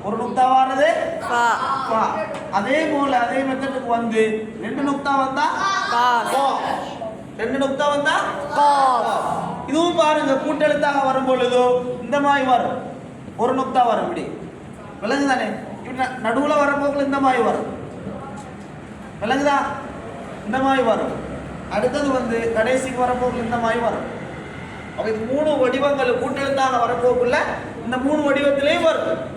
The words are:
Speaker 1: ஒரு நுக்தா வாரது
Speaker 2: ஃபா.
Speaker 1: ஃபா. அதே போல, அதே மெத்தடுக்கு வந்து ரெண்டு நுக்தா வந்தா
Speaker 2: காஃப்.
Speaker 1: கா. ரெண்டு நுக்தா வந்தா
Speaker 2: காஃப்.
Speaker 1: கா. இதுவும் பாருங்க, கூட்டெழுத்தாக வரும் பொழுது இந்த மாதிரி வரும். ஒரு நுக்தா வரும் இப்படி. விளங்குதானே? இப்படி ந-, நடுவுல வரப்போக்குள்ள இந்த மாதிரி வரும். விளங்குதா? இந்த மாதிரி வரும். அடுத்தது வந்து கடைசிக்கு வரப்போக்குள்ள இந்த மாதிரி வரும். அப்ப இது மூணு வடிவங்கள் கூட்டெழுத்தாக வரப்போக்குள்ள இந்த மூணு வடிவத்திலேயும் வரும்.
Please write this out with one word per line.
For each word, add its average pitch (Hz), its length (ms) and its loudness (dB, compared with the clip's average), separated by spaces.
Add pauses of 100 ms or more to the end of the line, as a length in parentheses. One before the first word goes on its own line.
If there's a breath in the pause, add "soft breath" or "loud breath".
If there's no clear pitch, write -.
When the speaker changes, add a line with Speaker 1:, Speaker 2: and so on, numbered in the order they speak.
Speaker 1:
ஒரு 214 120 -4
நுக்தா 233 300 0
வாரது 262 420 4 (320)
Speaker 2:
ஃபா. 240 260 2 (440)
Speaker 1:
ஃபா. 220 120 2 (500)
அதே 269 340 2
போல, 277 320 2
அதே 254 240 0
மெத்தடுக்கு 262 440 -4
வந்து 233 340 0 (420)
ரெண்டு 277 280 -2
நுக்தா 277 260 0
வந்தா 269 340 0 (400)
Speaker 2:
காஃப். 240 420 2
Speaker 1:
கா. 269 260 2 (800)
ரெண்டு 247 200 -2
நுக்தா 269 300 0
வந்தா 294 320 2 (340)
Speaker 2:
காஃப். 269 500 4
Speaker 1:
கா. 220 160 0 (460)
இதுவும் 330 300 2
பாருங்க, 302 360 4
கூட்டெழுத்தாக 285 720 2
வரும் 262 200 2
பொழுது 247 360 4 (420)
இந்த 285 180 0
மாதிரி 285 260 4
வரும். - 320 2 (580)
ஒரு 254 180 2
நுக்தா 254 320 2
வரும் - 300 0
இப்படி. 131 100 -6 (760)
விளங்குதானே? 233 540 0 (280)
இப்படி 254 140 -8
ந-, 220 280 -2
நடுவுல 285 260 2
வரப்போக்குள்ள 285 520 2
இந்த 269 140 0
மாதிரி 254 240 4
வரும். 208 240 0 (1500)
விளங்குதா? 277 360 2 (880)
இந்த 226 140 -2
மாதிரி 269 240 2
வரும். 220 300 2 (580)
அடுத்தது 262 420 0
வந்து 226 400 0
கடைசிக்கு 254 500 0
வரப்போக்குள்ள 247 420 0
இந்த 233 120 -2
மாதிரி 233 240 0
வரும். - 400 -4 (760)
அப்ப 220 140 -2
இது 220 80 -2
மூணு 277 380 0
வடிவங்கள் 254 640 2
கூட்டெழுத்தாக 262 600 0
வரப்போக்குள்ள 240 560 2 (480)
இந்த 247 120 -2
மூணு 285 360 2
வடிவத்திலேயும் 285 500 2
வரும். 285 360 2 (180)